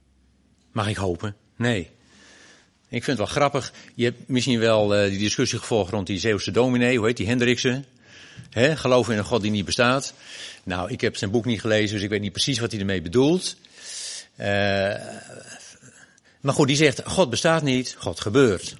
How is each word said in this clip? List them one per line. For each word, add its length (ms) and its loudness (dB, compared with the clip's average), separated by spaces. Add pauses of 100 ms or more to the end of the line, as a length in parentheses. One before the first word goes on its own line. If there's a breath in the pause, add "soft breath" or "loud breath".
(720)
Mag 160 -2
ik 80 -2
hopen? 400 -4 (200)
Nee. 340 -2 (1000 loud breath)
Ik 160 -6
vind 20 -6
het 100 -2
wel 100 -2
grappig, 460 0 (220 loud breath)
je 100 -2
hebt 240 -4
misschien 300 0
wel, 360 4
eh, 160 2
die 80 -4
discussie 400 -2
gevolgd 320 0
rond 160 -2
die 120 -4
Zeeuwse 320 0
dominee, 480 2
hoe 80 0
heet 100 0
die, 100 -4
Hendriksen? 580 0 (680 loud breath)
Hè, 260 2
geloven 360 2
in 60 2
een 60 -2
God 180 0
die 80 0
niet 140 -2
bestaat. 500 0 (480 loud breath)
Nou, 280 -4
ik 100 -8
heb 160 -2
zijn 140 -4
boek 140 0
niet 160 -2
gelezen, 340 0
dus 100 -2
ik 60 -4
weet 100 0
niet 120 -4
precies 260 -2
wat 120 -4
hij 100 -6
ermee 220 -2
bedoelt. 540 2 (800 loud breath)
Eh, 100 -6 (1900 loud breath)
maar 140 0
goed, 120 4
die 100 2
zegt: 280 2
God 260 2
bestaat 320 2
niet, 360 -2
God 220 -8
gebeurt. 600 2